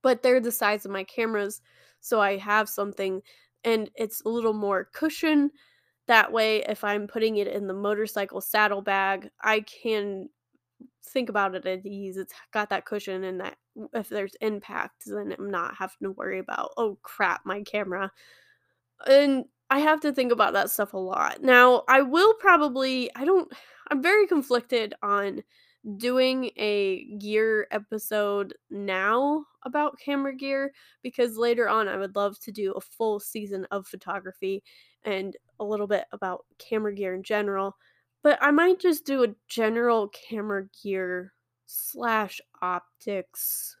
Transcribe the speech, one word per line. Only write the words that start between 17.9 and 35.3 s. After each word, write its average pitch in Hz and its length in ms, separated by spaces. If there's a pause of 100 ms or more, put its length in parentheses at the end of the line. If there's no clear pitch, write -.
And 269 380 (240)
I 277 100
have 311 220
to 285 120
think 247 180
about 220 220
that 196 160
stuff 202 240
a 202 40
lot. - 440
Now, 247 480
I 269 120
will 339 340
probably, 269 800
I 254 100
don't, 359 260 (380)
I'm 277 120
very 392 240
conflicted 240 680 (100)
on 202 400 (540)
doing 254 600
a 202 480 (120)
gear 214 540
episode 208 840 (160)
now 214 760 (180)
about 294 360
camera 277 360
gear 277 380 (280)
because 233 360
later 233 320
on 220 180
I 190 100
would 196 180
love 202 240
to - 120
do 196 220
a 196 80
full 214 380
season 202 520
of 196 160
photography 190 760 (400)
and 196 340 (220)